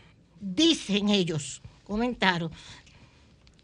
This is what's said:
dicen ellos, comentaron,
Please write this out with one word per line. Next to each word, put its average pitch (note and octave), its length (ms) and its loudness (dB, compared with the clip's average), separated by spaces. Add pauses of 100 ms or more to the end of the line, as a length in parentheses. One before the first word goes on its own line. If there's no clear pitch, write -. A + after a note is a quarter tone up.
(400)
dicen G3+ 720 2
ellos, F3 520 0 (220)
comentaron, G3 680 0 (1120)